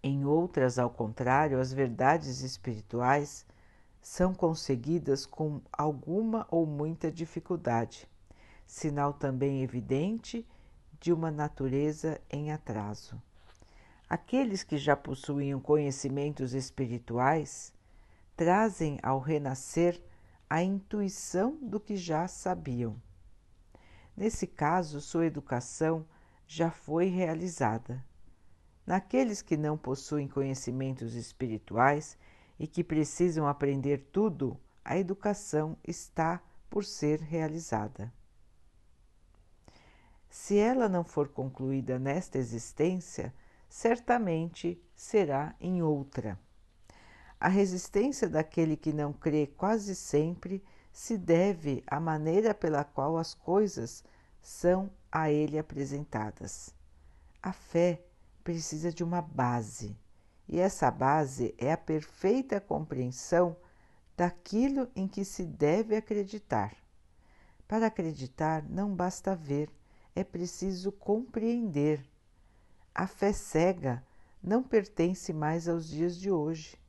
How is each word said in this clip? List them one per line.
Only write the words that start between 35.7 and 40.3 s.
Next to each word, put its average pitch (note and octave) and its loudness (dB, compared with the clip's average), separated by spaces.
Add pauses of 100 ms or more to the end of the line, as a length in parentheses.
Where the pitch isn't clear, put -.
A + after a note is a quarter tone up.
está E3 -2 (300)
por G3+ -2
ser D3+ 0
realizada. D#3 -4 (2250)